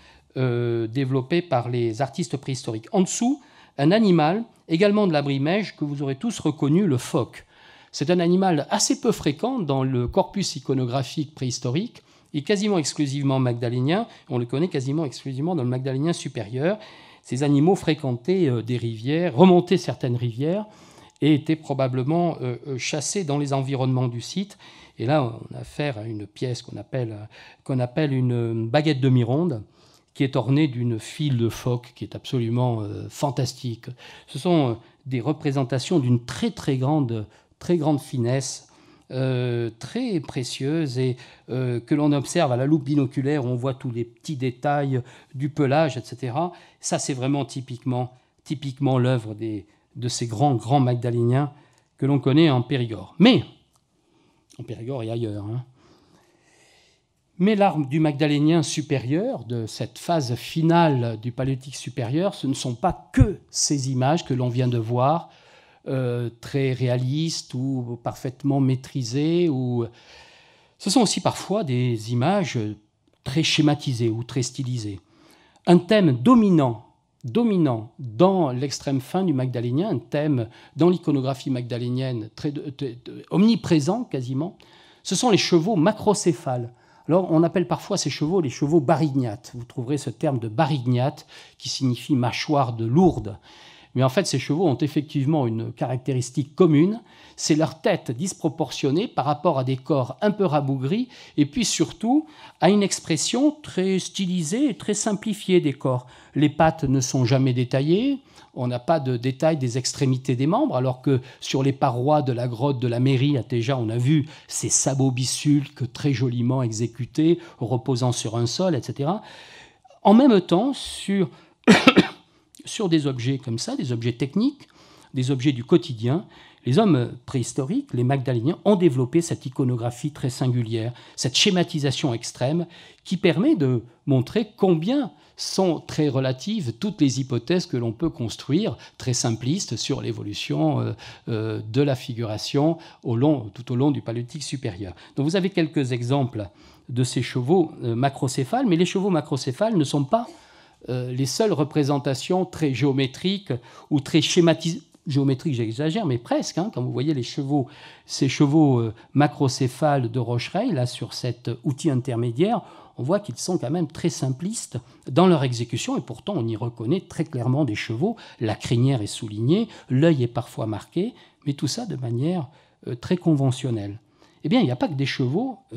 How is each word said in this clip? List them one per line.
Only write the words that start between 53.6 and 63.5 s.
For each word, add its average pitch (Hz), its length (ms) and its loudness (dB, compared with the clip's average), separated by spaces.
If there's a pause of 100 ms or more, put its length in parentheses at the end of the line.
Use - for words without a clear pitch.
en 117 40 -12
Périgord 117 400 -8
et 110 60 -6
ailleurs, 110 360 -4
hein. 123 180 -6 (1800)
Mais 208 160 4
l'art 196 220 2
du 139 240 0
magdalénien 151 600 2
supérieur, 151 840 -2
de 113 220 -6
cette - 320 -10
phase 139 360 -2
finale 147 840 2
du 123 100 -6
paléolithique 131 460 -4
supérieur, 139 580 -4
ce - 100 -8
ne 135 80 0
sont 127 220 -6
pas - 380 -4
que 226 260 4 (120)